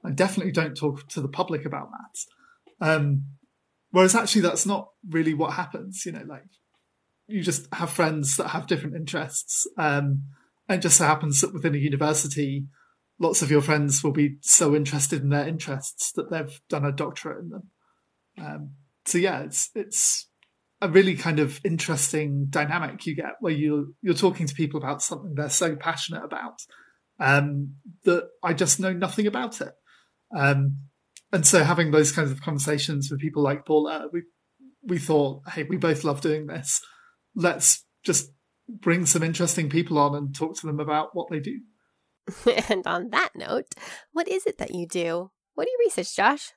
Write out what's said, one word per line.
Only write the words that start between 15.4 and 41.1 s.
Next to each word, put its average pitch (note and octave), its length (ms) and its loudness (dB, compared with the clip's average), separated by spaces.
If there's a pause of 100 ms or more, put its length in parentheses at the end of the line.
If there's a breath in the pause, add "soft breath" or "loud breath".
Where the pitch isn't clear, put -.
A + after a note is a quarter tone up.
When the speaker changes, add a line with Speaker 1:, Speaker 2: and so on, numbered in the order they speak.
Speaker 1:
interests D3+ 680 -6
that - 180 -6
they've D#3 280 -8 (100)
done D3 160 0
a C#3+ 60 2
doctorate D3+ 520 -6
in E3+ 60 -12
them. F#3 200 -16 (720)
Um, D3+ 280 -12 (360)
so - 120 0
yeah, F3 220 0
it's, D3+ 360 -4
it's - 540 -2 (520)
a G3+ 60 -2
really F#3 280 6
kind D3+ 240 -2
of C#3+ 260 0
interesting D3+ 840 0
dynamic D3 560 -2
you D#3+ 80 -4
get D3 280 -6
where E3+ 100 0
you're, D3 360 0 (140)
you're F3+ 120 2
talking F3 340 2
to C#3 60 -4
people D3+ 260 -2
about C3+ 220 -4
something E3 320 -6
they're D3 160 -4
so E3 260 0
passionate D#3+ 480 -6
about, - 380 -12 (580 soft breath)
um, C#3+ 540 2 (320)
that F3 240 2 (120)
I E3+ 120 0
just E3 260 2
know F#3 140 0
nothing F#3 340 0
about A3 320 -4
it. - 140 -10 (600 soft breath)
Um, C#3 440 2 (560)
and E3 120 2
so E3+ 180 8
having D#3+ 280 4
those D3 220 6
kinds D3 180 0
of C3+ 100 -8
conversations C#3+ 720 -2
with C#3 80 -4
people D#3 220 -2
like C#3+ 240 0
Paula, D3+ 480 2
we, E3+ 80 -2 (600)
we F3+ 160 -2
thought, C#3+ 500 2
"Hey, D#3+ 140 -6
we C#3 120 -4
both D3+ 280 2
love C#3+ 180 0
doing D#3 240 0
this. D3 340 -4 (560 loud breath)
Let's - 480 4 (200)
just - 280 0 (380)
bring F3+ 360 0
some D#3+ 180 4
interesting E3 460 0
people D#3+ 280 0
on C#3+ 180 4
and C#3+ 180 -6
talk D#3 260 -6
to - 80 -10
them D3+ 120 -4
about D3+ 340 -2